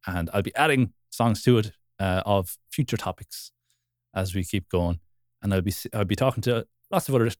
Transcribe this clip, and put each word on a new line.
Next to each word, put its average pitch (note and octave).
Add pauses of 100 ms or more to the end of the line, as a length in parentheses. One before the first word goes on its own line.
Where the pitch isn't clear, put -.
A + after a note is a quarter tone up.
And F2
I'll G2+
be G2
adding C#3 (180)
songs A#2
to B2
it, G#2 (260)
uh, F#2
of G2 (140)
future B2
topics - (600)
as F#2+
we F#2
keep F#2+
going. F2 (420)
And G2+
I'll F#2+
be F#2
s-, -
I'll G#2+
be F#2
talking C3
to A#2 (240)
lots F#3+
of C3+
other A2+